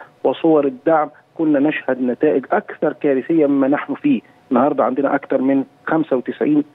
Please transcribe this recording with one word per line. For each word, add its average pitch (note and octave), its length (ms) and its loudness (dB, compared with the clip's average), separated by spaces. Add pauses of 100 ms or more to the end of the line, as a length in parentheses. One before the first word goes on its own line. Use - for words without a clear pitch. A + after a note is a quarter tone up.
(240)
وصور D3 400 2
الدعم، D3 460 0 (240)
كنا D#3 240 0
نشهد C3+ 440 -2
نتائج D3+ 500 0
أكثر - 400 -4
كارثية D3 540 0
مما C#3 220 2
نحن C#3 260 -2
فيه. C#3 260 0 (300)
النهاردة C3+ 340 2
عندنا C3 300 0
أكثر C3+ 280 -2
من C3+ 220 2 (220)
خمسة D#3 300 0
وتسعين C#3+ 480 -2 (100)